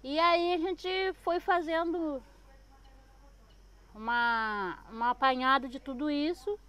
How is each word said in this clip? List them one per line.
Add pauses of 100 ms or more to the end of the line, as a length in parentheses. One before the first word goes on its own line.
E
aí
a
gente (100)
foi
fazendo (1700)
uma, (120)
uma
apanhada
de
tudo
isso (100)